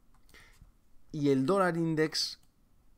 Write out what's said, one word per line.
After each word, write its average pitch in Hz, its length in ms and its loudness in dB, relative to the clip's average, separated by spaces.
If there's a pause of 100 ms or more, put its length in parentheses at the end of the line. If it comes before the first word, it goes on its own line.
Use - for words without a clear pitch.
(1120)
Y 147 160 0
el 135 160 2
dólar 180 320 2
index 160 640 -2 (560)